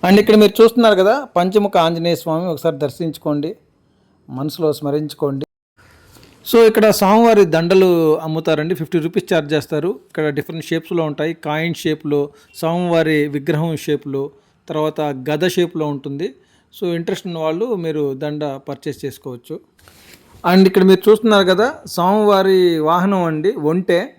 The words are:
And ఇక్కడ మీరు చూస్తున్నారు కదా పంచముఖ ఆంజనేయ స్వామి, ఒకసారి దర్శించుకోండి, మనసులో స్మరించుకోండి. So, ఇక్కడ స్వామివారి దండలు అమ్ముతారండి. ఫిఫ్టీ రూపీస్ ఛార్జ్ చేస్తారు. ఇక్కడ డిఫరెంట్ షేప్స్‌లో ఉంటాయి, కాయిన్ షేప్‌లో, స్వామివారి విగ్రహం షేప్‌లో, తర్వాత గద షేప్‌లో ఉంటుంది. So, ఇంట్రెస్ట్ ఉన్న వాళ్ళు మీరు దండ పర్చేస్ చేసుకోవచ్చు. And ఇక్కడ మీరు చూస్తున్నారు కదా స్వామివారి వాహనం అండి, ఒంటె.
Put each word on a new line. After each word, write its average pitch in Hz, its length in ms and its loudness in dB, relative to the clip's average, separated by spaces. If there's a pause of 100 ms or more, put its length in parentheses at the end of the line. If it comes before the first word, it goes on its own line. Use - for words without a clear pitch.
And 196 140 6
ఇక్కడ 214 160 4
మీరు 214 280 4
చూస్తున్నారు 226 320 4
కదా 220 300 2
పంచముఖ 196 520 0
ఆంజనేయ 170 380 0
స్వామి, 165 300 -6
ఒకసారి 160 320 -4
దర్శించుకోండి, 147 760 -6 (760)
మనసులో 147 440 -4
స్మరించుకోండి. 143 720 -6 (1000)
So, 226 220 6
ఇక్కడ 220 220 4
స్వామివారి 208 560 4
దండలు 165 720 2
అమ్ముతారండి. 160 580 -4
ఫిఫ్టీ 165 240 -4
రూపీస్ 165 340 -4
ఛార్జ్ 151 200 -2
చేస్తారు. 156 540 -4
ఇక్కడ 156 220 -4
డిఫరెంట్ 147 360 -8
షేప్స్‌లో 165 380 -4
ఉంటాయి, 156 300 -6
కాయిన్ 160 420 -6
షేప్‌లో, 147 540 -4 (260)
స్వామివారి 165 720 0
విగ్రహం 151 480 -4
షేప్‌లో, 143 560 -6 (380)
తర్వాత 156 320 -4
గద 147 460 -4
షేప్‌లో 170 400 -4
ఉంటుంది. 143 480 -10 (460)
So, 208 40 -6
ఇంట్రెస్ట్ 170 420 -6
ఉన్న 170 100 -10
వాళ్ళు 170 380 -4
మీరు 151 380 -4
దండ 147 300 -8
పర్చేస్ 139 640 -10
చేసుకోవచ్చు. 127 540 -14 (960)
And 190 140 8
ఇక్కడ 185 160 4
మీరు 190 280 6
చూస్తున్నారు 214 340 4
కదా 202 280 2 (120)
స్వామివారి 190 920 2
వాహనం 175 440 0
అండి, 160 280 -2
ఒంటె. 180 680 -2